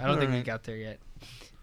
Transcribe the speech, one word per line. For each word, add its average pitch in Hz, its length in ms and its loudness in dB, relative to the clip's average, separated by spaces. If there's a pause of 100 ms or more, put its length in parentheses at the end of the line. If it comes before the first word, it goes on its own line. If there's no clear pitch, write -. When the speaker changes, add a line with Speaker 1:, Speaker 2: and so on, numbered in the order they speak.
Speaker 1:
I 127 60 0
don't 143 120 6
think 139 120 4
we 127 40 4
Speaker 2:
All 123 40 4
right. 123 80 -2
Speaker 1:
got 113 180 -2
there 113 120 -8
yet. 110 240 -8 (640)